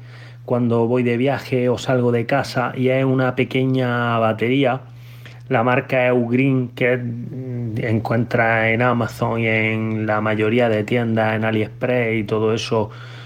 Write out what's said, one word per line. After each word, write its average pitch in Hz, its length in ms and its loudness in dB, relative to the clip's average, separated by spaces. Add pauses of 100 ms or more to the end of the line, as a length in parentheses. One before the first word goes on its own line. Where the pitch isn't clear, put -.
(440)
cuando 117 420 2
voy 123 160 2
de 120 140 0
viaje 123 540 0
o 113 80 0
salgo 123 340 2
de 117 140 0
casa 123 500 -2
y 127 120 2
es 131 160 2
una 131 300 2
pequeña 123 840 0
batería. 120 640 2 (640)
La 117 140 2
marca 127 440 2
Eugreen, 123 680 2
que 127 220 2
mm, 120 800 -6
encuentra 113 920 2
en 113 120 2
Amazon 120 580 0
y 113 60 0
en 110 600 0
la 107 140 0
mayoría 107 480 2
de 107 160 2
tiendas, 110 500 0
en 110 100 0
AliExpress 113 760 0
y 104 40 -2
todo 110 280 0
eso, 113 380 -2 (360)